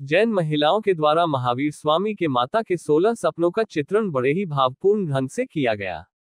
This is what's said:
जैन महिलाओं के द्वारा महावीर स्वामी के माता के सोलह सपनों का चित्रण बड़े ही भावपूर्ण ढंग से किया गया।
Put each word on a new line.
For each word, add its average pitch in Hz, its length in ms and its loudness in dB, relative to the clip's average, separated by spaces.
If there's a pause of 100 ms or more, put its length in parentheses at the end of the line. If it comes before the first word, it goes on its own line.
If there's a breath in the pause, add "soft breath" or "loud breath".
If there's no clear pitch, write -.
जैन 170 260 2
महिलाओं 160 520 2
के 196 140 0
द्वारा 156 320 2
महावीर 131 460 -2
स्वामी 180 420 -2
के 175 140 -2
माता 127 340 0
के 180 140 -4
सोलह 170 380 2
सपनों 170 360 -2
का 214 120 -2
चित्रण 196 480 -2
बड़े 135 220 0
ही 196 140 -2
भावपूर्ण 156 600 0
ढंग 135 220 -2
से 254 180 -6
किया 127 280 -2
गया। 95 300 -8 (300)